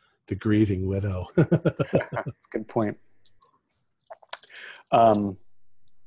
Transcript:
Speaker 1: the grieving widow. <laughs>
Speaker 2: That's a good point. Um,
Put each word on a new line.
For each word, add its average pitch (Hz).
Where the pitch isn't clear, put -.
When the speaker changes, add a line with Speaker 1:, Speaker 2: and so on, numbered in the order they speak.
Speaker 1:
the 101
grieving 101
widow. 95
<laughs> -
Speaker 2:
That's 165
a -
good 110
point. 104
Um, 107